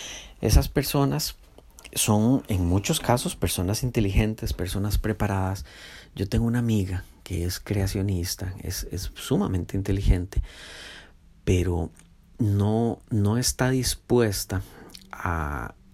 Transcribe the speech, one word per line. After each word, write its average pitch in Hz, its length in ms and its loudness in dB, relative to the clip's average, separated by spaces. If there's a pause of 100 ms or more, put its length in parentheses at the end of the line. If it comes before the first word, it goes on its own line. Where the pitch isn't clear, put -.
(420)
Esas 143 280 4
personas 143 680 0 (580)
son 110 540 4
en 90 180 2
muchos 98 340 2
casos 127 360 0
personas 92 480 -2
inteligentes, 110 680 0
personas 98 440 -2
preparadas. 98 680 0 (500)
Yo 98 120 -2
tengo 113 200 2
una 117 100 0
amiga 101 460 0 (200)
que 87 220 -4
es 92 140 -4
creacionista, 95 1040 -2
es, - 280 -6
es - 220 -8
sumamente 104 640 -2
inteligente, 98 640 0 (1000)
pero 87 480 2 (480)
no, 107 580 2 (140)
no 101 260 2
está 127 320 0
dispuesta 120 960 2 (480)
a, 73 640 -4 (180)